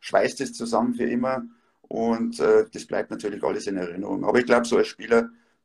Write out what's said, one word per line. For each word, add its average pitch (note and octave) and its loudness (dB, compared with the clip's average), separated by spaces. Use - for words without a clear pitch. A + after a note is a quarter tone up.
schweißt A#2 0
es A#2+ -6
zusammen A#2 -2
für A#2+ -4
immer. B2 -2
Und, A#2 -2
äh, G#2+ 6
das - -12
bleibt - -4
natürlich G#2 -8
alles G2+ -2
in G2 -4
Erinnerung. F#2+ -6
Aber A2 4
ich B2 4
glaub, A#2+ 4
so - 0
als C#3+ 2
Spieler, A#2 0